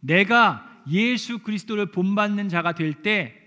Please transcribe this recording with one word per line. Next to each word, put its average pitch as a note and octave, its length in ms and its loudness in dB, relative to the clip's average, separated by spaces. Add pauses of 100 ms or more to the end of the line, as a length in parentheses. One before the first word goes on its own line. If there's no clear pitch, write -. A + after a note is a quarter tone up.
내가 F#3+ 840 2
예수 A3+ 520 -2
그리스도를 G#3 480 -4
본받는 G3+ 640 -2
자가 E3+ 240 -2
될 D#3 280 -4
때 G3+ 320 -2 (120)